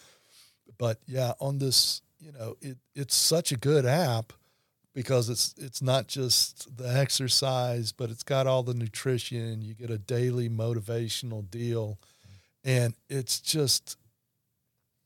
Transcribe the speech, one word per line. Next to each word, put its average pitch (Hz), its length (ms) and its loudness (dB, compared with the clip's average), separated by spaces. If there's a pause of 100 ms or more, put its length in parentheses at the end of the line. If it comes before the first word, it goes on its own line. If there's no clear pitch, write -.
(760)
But 113 300 -2
yeah, 127 340 -2
on 139 180 -2
this, - 440 2 (160)
you 156 140 -20
know, 117 280 -10
it, 131 180 -12 (180)
it's 139 180 -2
such - 380 4
a 139 40 0
good 135 300 4
app 127 460 2 (600)
because 123 340 2
it's, - 300 -2
it's 135 240 -10
not 127 240 2
just - 680 0
the 127 120 -6
exercise, 123 1000 2
but 120 200 -6
it's 113 120 -10
got 135 240 2
all 131 160 4
the 123 120 -2
nutrition. 117 880 -2
You 107 120 -10
get 113 160 -8
a 110 80 -2
daily 123 500 0
motivational 113 1040 -4
deal. 117 480 -4 (640)
And 123 320 2 (160)
it's 135 300 -4
just, - 560 0 (1080)